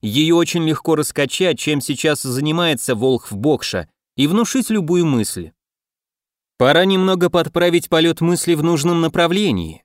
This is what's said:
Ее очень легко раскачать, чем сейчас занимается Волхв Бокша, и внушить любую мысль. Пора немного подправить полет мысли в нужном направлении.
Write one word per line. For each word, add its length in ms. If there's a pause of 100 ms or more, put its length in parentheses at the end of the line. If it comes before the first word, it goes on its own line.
Ее 360
очень 300
легко 280
раскачать, 640
чем 220
сейчас 420
занимается 720
Волхв 380
Бокша, 560 (260)
и 120
внушить 420
любую 360
мысль. 460 (1040)
Пора 280
немного 440
подправить 580
полет 340
мысли 320
в 100
нужном 380
направлении. 840